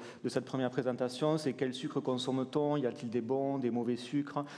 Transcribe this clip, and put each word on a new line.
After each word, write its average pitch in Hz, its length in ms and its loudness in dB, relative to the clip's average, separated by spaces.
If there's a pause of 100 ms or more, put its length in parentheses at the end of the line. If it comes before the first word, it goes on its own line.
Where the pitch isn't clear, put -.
(220)
de 127 60 -2
cette 123 160 0
première 131 260 0
présentation, 127 680 2
c'est 156 160 0
quel 127 200 0
sucre 147 240 -4
consomme-t-on ? 131 760 2
Y 131 100 2
a-t-il 117 240 -4
des 120 100 0
bons, 135 380 0
des 120 140 2
mauvais 120 240 0
sucres ? 143 480 -2 (140)